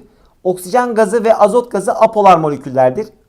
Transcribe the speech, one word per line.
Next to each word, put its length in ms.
Oksijen 500
gazı 300
ve 120
azot 340
gazı 240
apolar 440
moleküllerdir. 680